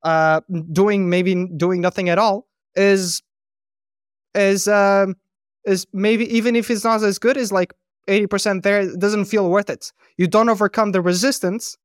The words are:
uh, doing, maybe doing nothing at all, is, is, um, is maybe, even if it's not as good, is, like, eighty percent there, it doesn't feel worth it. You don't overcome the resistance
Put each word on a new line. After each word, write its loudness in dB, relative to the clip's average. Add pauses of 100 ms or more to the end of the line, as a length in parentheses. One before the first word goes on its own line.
uh, 2 (320)
doing, 2
maybe 0 (120)
doing 0
nothing -2
at 2
all, 0 (260)
is, 0 (1120)
is, 2
um, 2 (480)
is -2
maybe, 0 (100)
even 2
if -2
it's -2
not 0
as 0
good, 2
is, -4
like, -2 (340)
eighty 2
percent -2
there, 2
it -4
doesn't 0
feel 0
worth 0
it. -10 (240)
You 0
don't 2
overcome 0
the 0
resistance -2